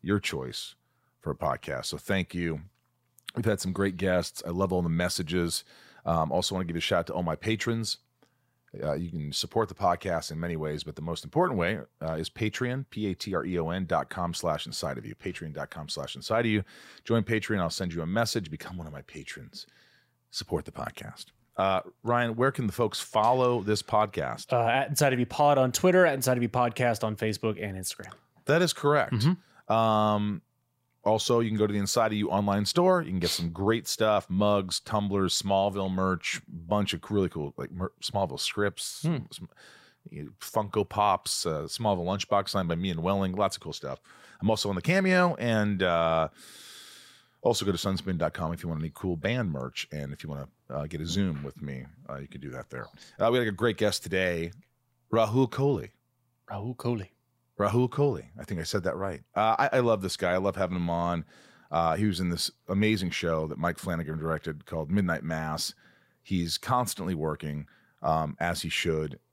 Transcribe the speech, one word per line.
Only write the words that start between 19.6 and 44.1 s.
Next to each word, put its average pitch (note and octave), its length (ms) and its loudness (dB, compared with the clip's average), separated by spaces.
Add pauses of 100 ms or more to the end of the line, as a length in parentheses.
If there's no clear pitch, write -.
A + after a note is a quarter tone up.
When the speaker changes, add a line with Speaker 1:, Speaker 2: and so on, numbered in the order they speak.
Speaker 1:
Support - 340 -4
the - 80 -14
podcast. - 540 -12 (320)
Uh, F#2+ 240 2 (220)
Ryan, A#2 340 2
where C3 160 4
can B2+ 120 -2
the G2+ 60 0
folks - 300 0
follow B2 600 4
this G2+ 220 0
podcast? G#2 720 0
Speaker 2:
Uh, A#2+ 160 4
at C3 180 2
Inside C#3+ 240 4
of B2+ 80 0
You B2 60 2
Pod D3 320 4
on B2+ 160 4
Twitter, F3+ 320 6
at D#3 80 4
Inside B2+ 240 2
of A#2+ 60 2
You A#2+ 40 2
Podcast A#2+ 560 2
on G#2+ 140 0
Facebook A2 440 -2
and G2 160 -4
Instagram. - 360 -8 (320)
Speaker 1:
That D#3+ 160 4
is E3+ 100 2
correct. D3 440 2
Speaker 2:
Mm-hmm. C3+ 580 0
Speaker 1:
Um, G#2+ 680 4 (640)
also, A2+ 360 4
you A#2 100 2
can G#2+ 80 0
go G#2+ 80 4
to G#2 80 2
the G#2 60 2
Inside G#2+ 320 2
of - 20 -2
You G#2 160 0
online G2+ 340 2
store. F3 380 4
You - 80 -6
can F#2 80 -2
get E2+ 140 0
some F2 180 -2
great G2 380 0
stuff, G#2+ 420 2
mugs, G2 500 2
tumblers, G2 600 0
Smallville G2 500 2
merch, F#2 560 0
bunch F#2 460 0
of E2 160 -6
really G2+ 180 2
cool, D2 300 -6
like, - 140 -8
mer-, F2+ 200 -6 (120)
Smallville F2+ 360 -2
scripts, - 600 -4
Speaker 2:
Hmm. D#3+ 160 0 (140)
Speaker 1:
sm-, - 140 -16 (640)
you D2 140 -10
know, - 40 -14 (100)
Funko G#2 480 -2
Pops, G2+ 600 0
uh, D#2 160 -2
Smallville G2 420 0
lunchbox G2+ 440 0
signed F#2+ 180 0
by - 80 2
me F2+ 160 -2
and E2 100 -4
Welling, F#2+ 300 0
lots F#2+ 260 0
of - 60 -16
cool D#2 100 -12
stuff. C2+ 260 -10 (400)